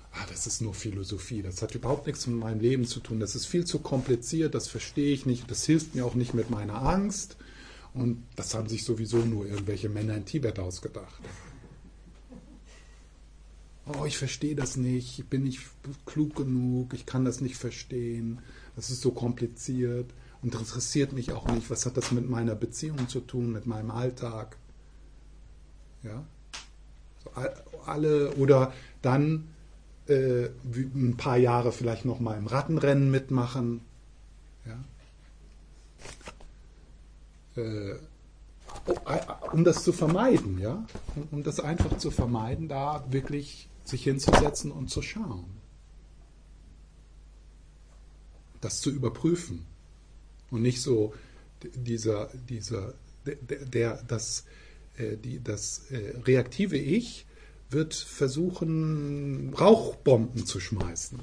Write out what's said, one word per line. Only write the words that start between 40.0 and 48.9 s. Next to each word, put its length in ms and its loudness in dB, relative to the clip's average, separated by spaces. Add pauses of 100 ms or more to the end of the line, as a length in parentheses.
ja? 260 -2 (300)
Um, 160 -6
um 120 -4
das 160 -4
einfach 380 0
zu 140 -4
vermeiden, 580 0
da 400 -2
wirklich 600 -4 (200)
sich 140 -4
hinzusetzen 680 2
und 180 -6
zu 120 -4
schauen. 440 -8 (3250)
Das 200 -4
zu 100 0